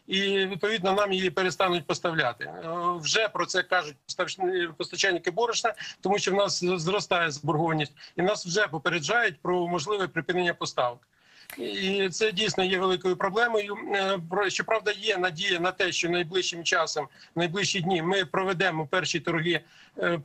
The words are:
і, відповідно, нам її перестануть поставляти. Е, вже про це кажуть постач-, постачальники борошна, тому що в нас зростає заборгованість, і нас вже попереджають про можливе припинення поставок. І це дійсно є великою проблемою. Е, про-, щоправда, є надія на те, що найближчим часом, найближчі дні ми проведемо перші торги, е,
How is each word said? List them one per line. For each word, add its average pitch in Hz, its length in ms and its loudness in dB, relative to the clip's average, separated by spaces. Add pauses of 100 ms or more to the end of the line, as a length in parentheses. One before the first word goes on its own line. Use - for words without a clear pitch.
і, 190 120 0 (260)
відповідно, 190 480 0
нам 202 200 2
її 185 160 0
перестануть 180 580 0
поставляти. 156 580 0
Е, 175 160 -12 (400)
вже 208 260 0
про 175 180 -2
це 180 180 -2
кажуть 156 320 -2 (120)
постач-, 180 720 -4
постачальники 175 540 -2
борошна, 220 420 0 (280)
тому 196 180 2
що 190 120 0
в - 40 2
нас 196 280 2
зростає 180 680 0
заборгованість, 156 640 0 (220)
і 170 60 -2
нас 190 240 0
вже 185 220 0
попереджають 175 720 0
про 180 260 0
можливе 175 400 -2
припинення 170 460 0
поставок. 127 460 -2 (580)
І 196 520 -2
це 214 220 0
дійсно 190 320 0
є 185 160 2
великою 185 380 2
проблемою. 208 600 0 (180)
Е, 196 240 2 (100)
про-, 190 200 2
щоправда, 208 420 0
є 202 260 0
надія 180 420 0
на 180 120 2
те, 185 200 0
що 165 180 0
найближчим 175 540 0
часом, 160 440 0 (280)
найближчі 175 460 0
дні 175 200 2
ми 185 240 2
проведемо 180 640 0
перші 170 320 0
торги, 165 420 0 (360)
е, 175 280 0